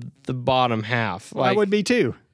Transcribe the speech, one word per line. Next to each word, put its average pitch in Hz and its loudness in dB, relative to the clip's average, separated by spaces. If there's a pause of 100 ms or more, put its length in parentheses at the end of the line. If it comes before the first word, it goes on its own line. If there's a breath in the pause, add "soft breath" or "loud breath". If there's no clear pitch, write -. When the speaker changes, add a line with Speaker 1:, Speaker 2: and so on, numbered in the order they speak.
(240)
Speaker 1:
the 131 -4
bottom 123 0
half. 110 -2
Speaker 2:
Well, 135 0
I 127 4
Speaker 1:
Like, - 2
Speaker 2:
would 202 2
be, 208 2
too. 139 2 (200)